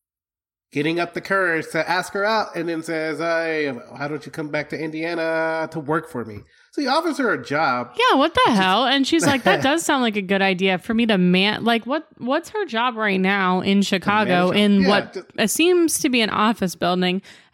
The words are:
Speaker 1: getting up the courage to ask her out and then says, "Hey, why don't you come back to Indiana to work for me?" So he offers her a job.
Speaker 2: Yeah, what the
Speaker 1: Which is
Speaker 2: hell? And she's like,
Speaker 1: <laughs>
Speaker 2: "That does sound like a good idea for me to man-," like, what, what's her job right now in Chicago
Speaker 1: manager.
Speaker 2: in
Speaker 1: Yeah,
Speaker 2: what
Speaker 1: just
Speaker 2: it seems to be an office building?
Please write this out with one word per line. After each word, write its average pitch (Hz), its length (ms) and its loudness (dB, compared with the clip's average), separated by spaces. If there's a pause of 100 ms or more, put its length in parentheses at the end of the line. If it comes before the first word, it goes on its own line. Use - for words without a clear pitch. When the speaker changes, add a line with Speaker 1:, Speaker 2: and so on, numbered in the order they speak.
(720)
Speaker 1:
getting 160 300 -2
up 170 140 -6
the 180 60 -6
courage 175 500 0
to 160 200 -2
ask 175 220 -2
her 202 120 -2
out 214 300 -2
and 170 140 -6
then 165 160 -4
says, 160 340 -4
"Hey, 160 540 -2
why 120 340 -10
don't 147 180 -8
you 147 60 -14
come 156 200 -8
back 147 180 -4
to 151 100 -8
Indiana 160 920 -4
to 165 80 -8
work 156 280 -4
for 117 160 -8
me?" 104 180 -14 (300)
So 302 100 -6
he 277 40 -2
offers 302 320 0
her 240 140 0
a 143 100 -4
job. 135 540 -2
Speaker 2:
Yeah, 480 220 4
what 302 160 2
the 494 120 4
Speaker 1:
Which 339 60 4
is 214 80 2
Speaker 2:
hell? 190 240 2
And 269 220 2
she's 330 200 2
like, 269 160 2
Speaker 1:
<laughs> - 80 4
Speaker 2:
"That 381 120 2
does 294 220 2
sound 285 180 2
like 226 120 0
a 208 80 -2
good 190 200 0
idea 190 360 2
for 226 160 -4
me 226 120 2
to 214 120 2
man-," 185 460 4
like, 233 220 0
what, 302 200 -4 (120)
what's 277 320 -4
her 415 160 -4
job 233 300 -2
right 208 220 0
now 185 440 2
in 196 200 4
Chicago 185 720 2
Speaker 1:
manager. 208 60 2
Speaker 2:
in 202 240 4
Speaker 1:
Yeah, 190 60 4
Speaker 2:
what 202 260 2
Speaker 1:
just 381 120 -12 (120)
Speaker 2:
it 214 120 0
seems 339 500 2
to 320 100 0
be 247 100 2
an 214 100 0
office 208 460 0
building? 180 440 0 (340)